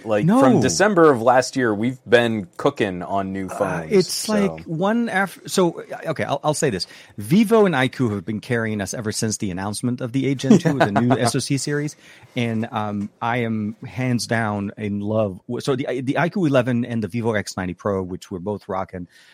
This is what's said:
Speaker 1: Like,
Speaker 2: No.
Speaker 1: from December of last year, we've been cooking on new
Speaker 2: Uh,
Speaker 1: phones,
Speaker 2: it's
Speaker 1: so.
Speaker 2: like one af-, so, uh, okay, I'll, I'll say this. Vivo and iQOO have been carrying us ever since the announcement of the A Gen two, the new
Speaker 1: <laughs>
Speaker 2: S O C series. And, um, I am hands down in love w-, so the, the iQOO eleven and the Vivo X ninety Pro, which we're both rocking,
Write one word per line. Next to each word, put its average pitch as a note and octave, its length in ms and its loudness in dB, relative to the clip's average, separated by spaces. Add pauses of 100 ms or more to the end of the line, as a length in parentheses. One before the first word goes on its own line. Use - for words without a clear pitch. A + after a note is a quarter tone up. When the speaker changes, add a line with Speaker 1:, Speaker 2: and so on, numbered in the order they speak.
Speaker 1:
Like, G#2+ 200 0
Speaker 2:
No. G#3+ 140 4
Speaker 1:
from B3+ 220 6
December E3 500 6
of A#2+ 100 2
last B2+ 360 4
year, A#2 180 2
we've B2 320 -2
been A2+ 400 4 (120)
cooking G2 440 -2
on F#2+ 300 -4
new F#2+ 160 -6
Speaker 2:
Uh, - 100 -10
Speaker 1:
phones, F#2 340 -4
Speaker 2:
it's F#3 220 2
Speaker 1:
so. - 200 -4
Speaker 2:
like F3 320 -2
one G3+ 420 0
af-, F#3+ 380 -4
so, E3+ 340 0
uh, - 300 -10
okay, A#2+ 120 -4
I'll, C#3+ 220 -2
I'll D3+ 100 2
say D3 160 0
this. F#2 160 -4 (320)
Vivo G3+ 480 4
and E3+ 80 2
iQOO B2+ 400 0
have G2 100 -6
been G#2+ 140 -6
carrying A2 420 -2
us F#2 140 -6
ever G#2+ 160 -6
since G#2+ 280 -4
the G2+ 120 -4
announcement G#2 500 -4
of B2 120 -6
the C3+ 180 0
A C#3 60 -2
Gen C3+ 220 6
two, D#3 200 2
the A2+ 140 4
new A#2 180 2
Speaker 1:
<laughs> A#2+ 80 4
Speaker 2:
S A#2+ 160 2
O C3 60 0
C C#3 180 -2
series. D3 380 -4 (400)
And, A#2 340 -2
um, G#2 400 -4 (100)
I A#2 180 -2
am A2 360 -4 (100)
hands B2+ 440 -2
down G#2+ 500 -2
in G2+ 220 -4
love G#2 480 -2
w-, A#2+ 120 -6
so C#3 140 -2
the, B2+ 280 -4
the B2+ 120 -2
iQOO E3+ 320 0
eleven B2+ 380 2
and A#2 180 -4
the G2 60 -4
Vivo A2+ 240 -2
X G2+ 240 -4
ninety F#2 180 -4
Pro, G2 260 -2
which F2+ 300 -10
we're F#2+ 80 -8
both G2+ 300 -8
rocking, F#2 400 -8 (260)